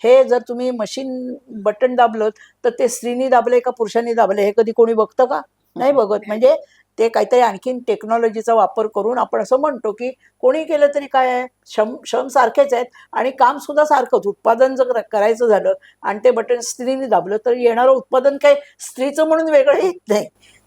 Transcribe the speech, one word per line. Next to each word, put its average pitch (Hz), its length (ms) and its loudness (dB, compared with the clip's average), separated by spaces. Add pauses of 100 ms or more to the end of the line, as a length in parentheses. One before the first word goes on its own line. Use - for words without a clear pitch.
हे 254 200 6
जर 240 140 0 (100)
तुम्ही 247 220 -6
मशीन 254 640 -8 (140)
बटन 220 460 -2
दाबलं, 226 340 2 (360)
तर 220 140 0
ते 262 100 2
स्त्रीनी 240 400 -4
दाबले 240 320 2
का 247 100 -2
पुरुषांनी 233 440 -4
दाबले 208 280 0
हे 202 140 0
कधी 226 160 2
कोणी 226 220 2
बघतं 220 300 0
का? 285 160 -2 (360)
नाही 269 160 0
बघत. 208 340 0
म्हणजे 226 300 2 (420)
ते 226 100 2
काहीतरी 226 320 2
आणखीन 240 460 -2
टेक्नॉलॉजीचा 226 680 -2
वापर 214 320 0
करून 220 320 -4
आपण 220 240 -4
असं 254 140 0
म्हणतो 269 360 -4
की 247 180 -8 (300)
कोणी 294 240 0
केलं 294 300 2
तरी 285 120 -4
काय 262 220 0
आहे, 254 180 -2 (200)
श्रम, 226 300 -4 (100)
श्रम 262 200 -4
सारखेच 247 480 2
आहेत 247 120 -2 (260)
आणि 233 180 -4
काम 269 280 2
सुद्धा 294 260 -2
सारखंच. 247 420 0
उत्पादन 233 480 0
जर 247 260 0 (120)
करायचं 220 340 0
झालं 190 260 2 (300)
आणि 202 220 -6
ते 254 60 6
बटन 233 280 -2
स्त्रीने 262 480 -6
दाबलं, 196 300 0
तर 233 160 -2
येणारं 247 380 2
उत्पादन 262 460 0
काही 285 200 4 (220)
स्त्रीचं 285 500 -4
म्हणून 320 220 0
वेगळं 277 320 4
येत 359 260 -4
नाही. 208 200 0 (380)